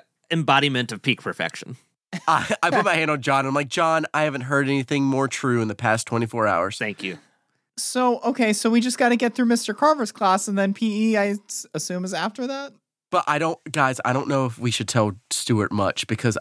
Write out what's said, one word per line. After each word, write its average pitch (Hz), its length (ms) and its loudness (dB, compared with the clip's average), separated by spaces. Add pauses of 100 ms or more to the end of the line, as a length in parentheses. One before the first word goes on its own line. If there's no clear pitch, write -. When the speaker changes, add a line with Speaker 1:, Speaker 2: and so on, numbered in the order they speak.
(320)
Speaker 1:
embodiment 139 600 2
of 104 120 -10
peak 127 180 0
perfection. - 560 -8 (500)
Speaker 2:
I, - 360 0
I - 80 2
put 208 140 2
my 180 100 2
hand 160 160 0
on 143 100 -2
John. 135 240 2
I'm 135 80 -2
like, 143 160 0
"John, 160 460 2
I 151 80 2
haven't 139 180 -2
heard 139 260 0
anything 139 360 0
more 135 240 2
true 123 340 0
in 113 60 0
the - 80 -4
past 113 320 0
twenty-four 117 400 0
hours." 92 320 0
Speaker 1:
Thank 107 240 -6
you. 90 160 -8 (580)
Speaker 3:
So, 247 440 0
okay, 233 320 0
so 214 180 0
we 233 100 4
just 240 160 -2
gotta 240 180 4
get 233 200 0
through 254 100 2
Mister 233 300 0
Carver's 294 360 2
class, 196 360 2
and 202 100 -2
then 196 160 2
P 220 400 0
E, 214 40 2
I 202 120 2
s-, - 460 -8
assume, 180 280 -6
is 185 120 -6
after 214 320 -6
that? 277 260 -10 (360)
Speaker 2:
But 180 180 2
I 147 100 0
don't, 160 220 -2 (120)
guys, 131 340 2
I 123 80 2
don't 135 140 -2
know 135 200 0
if 117 100 -6
we 120 140 -2
should 110 160 -4
tell 107 240 2 (200)
Stuart 107 400 0
much 98 360 -2
because 113 340 -2